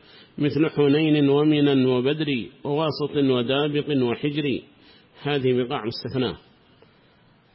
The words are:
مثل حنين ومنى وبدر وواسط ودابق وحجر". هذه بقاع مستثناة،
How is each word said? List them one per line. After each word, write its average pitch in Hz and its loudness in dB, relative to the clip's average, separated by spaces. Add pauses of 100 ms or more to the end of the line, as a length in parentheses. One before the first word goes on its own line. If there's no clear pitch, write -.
(380)
مثل 147 0
حنين 147 2
ومنى 143 4
وبدر 131 0 (180)
وواسط 143 -4
ودابق 139 0
وحجر". 143 -2 (600)
هذه 131 0
بقاع 123 -6
مستثناة، 117 -6 (1160)